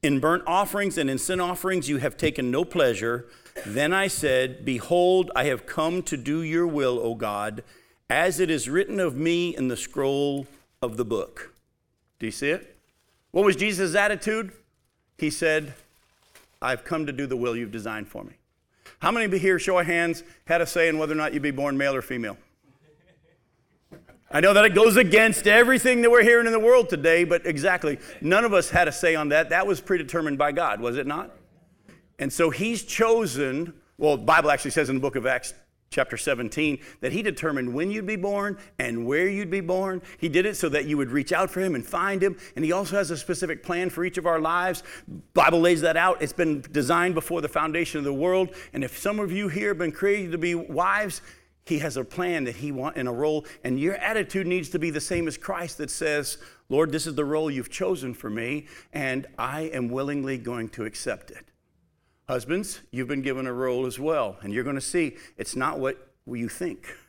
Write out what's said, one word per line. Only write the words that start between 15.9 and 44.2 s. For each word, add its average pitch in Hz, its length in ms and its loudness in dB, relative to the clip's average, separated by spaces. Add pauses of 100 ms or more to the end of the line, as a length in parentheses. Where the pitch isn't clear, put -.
"I've 123 220 -4
come 156 220 -4
to 143 60 -6
do 135 160 -6
the 127 100 -4
will 117 180 -2
you've 117 160 -6
designed 107 360 -10
for - 160 -14
me." - 100 -18 (680)
How 165 120 0
many 214 260 0
here, 180 220 2
show 185 200 2
of 175 60 2
hands, 170 380 0 (220)
had 170 160 2
a 165 40 2
say 165 220 2
in 156 100 0
whether 156 160 -2
or 156 40 -2
not 156 160 -2
you'd 143 100 -4
be 147 80 0
born 139 260 -2
male 139 180 0
or 127 60 -2
female? 117 360 -6 (1900)
I 151 120 2
know 196 120 8
that 208 120 10
it 208 80 6
goes 208 240 8
against 220 500 6
everything 240 540 6
that 233 100 8
we're 240 120 10
hearing 233 240 8
in 226 40 2
the 226 80 2
world 233 300 6
today, 165 340 4
but 170 220 2
exactly, 160 520 0 (220)
none 185 240 4
of 226 100 0
us 180 160 4
had 180 180 4
a 143 40 -2
say 165 240 2
on 151 140 -2
that. 156 200 4
That 180 160 2
was 185 140 0
predetermined 156 580 -2
by 147 140 2
God, 139 300 -2
was 120 160 -2
it 135 100 -4
not? 151 260 -8 (840)
And 139 140 -4
so 165 160 2
he's 202 340 -4
chosen, 165 880 0 (240)
well, 147 200 2
the 107 60 -8
Bible 151 280 6
actually 139 200 0
says 135 180 2
in 135 60 0
the 127 60 -2
book 135 140 -2
of 117 100 -2
Acts, 127 280 -4 (360)
chapter 127 280 -2
seventeen, 139 640 -2 (220)
that 131 100 -2
he 165 100 -4
determined 131 520 -4
when 170 180 -2
you'd 214 140 -6
be 214 100 -4
born 202 420 -4 (220)
and 117 260 -4
where 156 220 2
you'd 202 220 -4
be 196 120 -2
born. 185 400 -2 (160)
He 165 120 -2
did 175 160 2
it 208 120 -4
so 165 120 -2
that 143 160 0
you 147 120 -2
would 131 140 -2
reach 139 200 -2
out 185 180 0
for 180 120 -6
him 185 140 0
and 123 100 -6
find 190 360 -2
him. 190 160 0 (180)
And 156 100 -2
he 156 60 0
also 185 260 -2
has 175 140 -2
a 160 60 -6
specific 160 460 -6
plan 180 260 -4
for 165 140 -4
each 180 140 -4
of 165 80 -4